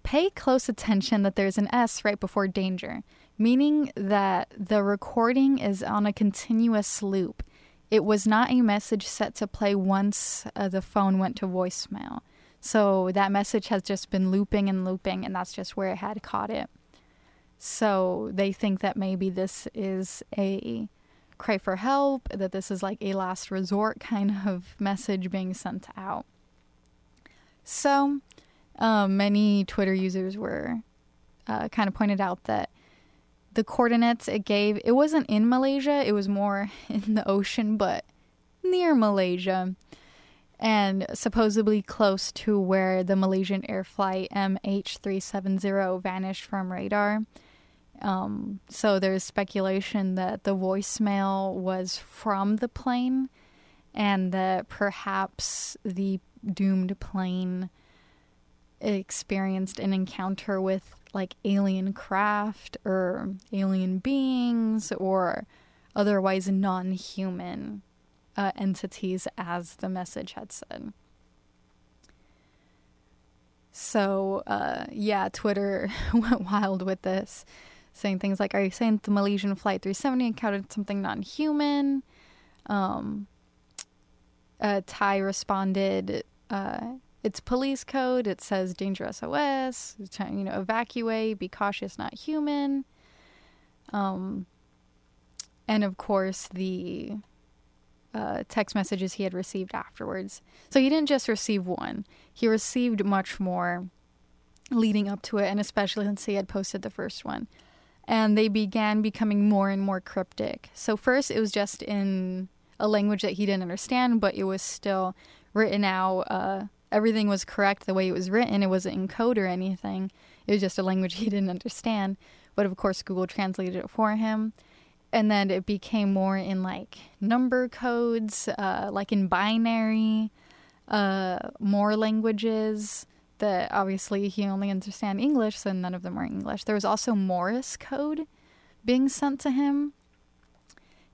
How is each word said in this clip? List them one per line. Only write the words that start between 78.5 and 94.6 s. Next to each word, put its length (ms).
"Are 80
you 80
saying 320
the 80
Malaysian 440
Flight 260
three 120
seventy 320
encountered 460
something 300
non-human?" 1040
Um, 600
uh, 280
Thai 300
responded, 1080
uh, 460
"It's 160
police 440
code. 440
It 140
says 320
danger 320
S 180
O 100
S, 640
it's 160
trying, 220
you 80
know, 140
evacuate, 800
be 100
cautious, 480
not 160
human." 720
Um, 540